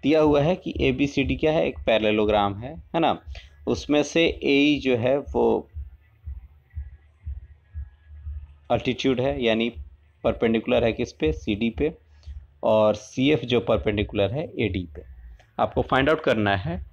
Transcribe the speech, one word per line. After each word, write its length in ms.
दिया 180
हुआ 220
है 140
कि 240
एबीसीडी 560
क्या 160
है, 140
एक 200
पैरेललोग्राम 720
है, 160
है 60
ना, 180
उसमें 380
से 200
एई 560
जो 160
है 220
वो 520
अल्टीट्यूड 500
है, 220
यानी 260
परपेंडिकुलर 600
है 80
किस 200
पे, 220
सीडी 380
पे, 200
और 300
सीएफ़ 520
जो 160
परपेंडिकुलर 680
है 140
एडी 260
पे। 80
आपको 260
फाइंड 240
आउट 160
करना 340
है 220